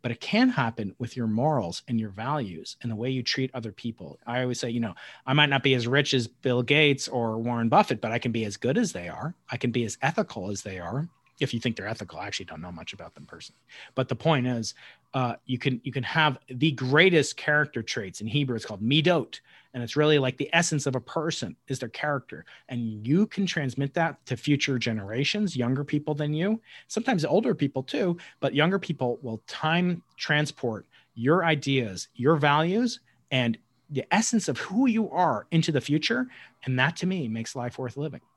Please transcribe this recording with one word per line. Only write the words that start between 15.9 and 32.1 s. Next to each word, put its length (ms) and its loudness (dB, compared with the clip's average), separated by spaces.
can 120 -4
have 340 2
the 240 0
greatest 640 4
character 440 0
traits. 400 -8
In 60 -6
Hebrew, 280 0
it's 100 -6
called 180 -8
midot. 560 2
And 100 -6
it's 140 -4
really, 220 6
like, 180 0
the 160 -6
essence 320 2
of 100 0
a 60 -2
person 540 -4
is 120 -4
their 100 -6
character. 560 -6
And 360 -6
you 200 4
can 200 -2
transmit 500 -2
that 320 0
to 100 -4
future 400 0
generations, 800 -2
younger 260 0
people 300 -2
than 200 -2
you, 280 0
sometimes 380 0
older 300 2
people 280 -2
too, 340 -2
but 140 -2
younger 260 4
people 420 -2
will 260 -8
time 540 0
transport 680 -2
your 300 4
ideas, 680 0